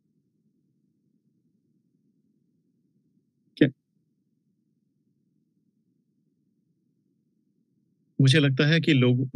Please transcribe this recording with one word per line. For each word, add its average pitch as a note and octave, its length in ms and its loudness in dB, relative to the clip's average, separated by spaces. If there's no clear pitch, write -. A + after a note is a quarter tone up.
क्या? C#3+ 120 0
मुझे C3+ 200 2
लगता C#3+ 260 0
है D#3+ 140 0
कि D#3+ 120 -2
लोग, B2 440 0